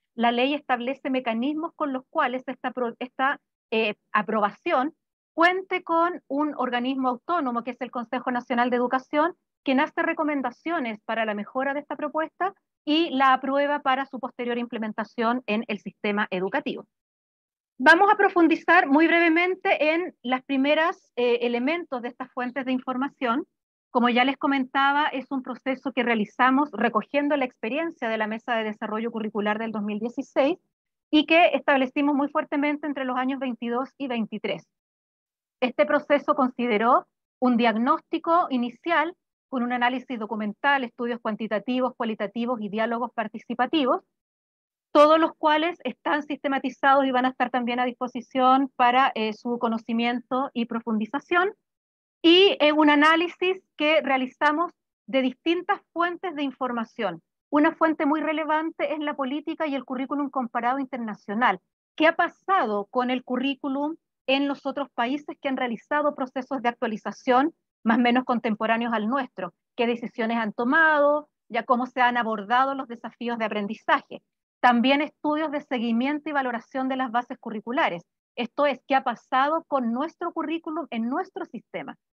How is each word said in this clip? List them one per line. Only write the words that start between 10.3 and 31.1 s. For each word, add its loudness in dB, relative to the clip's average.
para -2
la -2
mejora -4
de -4
esta -10
propuesta -4
y 0
la 4
aprueba 0
para -2
su -12
posterior -6
implementación -4
en -2
el -6
sistema -4
educativo. -4
Vamos 6
a 6
profundizar 4
muy 6
brevemente 2
en -2
las -2
primeras, 0
eh, 2
elementos -2
de -8
estas -12
fuentes -6
de -2
información. -2
Como 2
ya 4
les 0
comentaba, 0
es -8
un -4
proceso -6
que -2
realizamos 2
recogiendo 0
la 0
experiencia -6
de -2
la -2
Mesa -4
de 0
Desarrollo -4
Curricular -2
del -6
dos -4
mil -4
dieciséis -2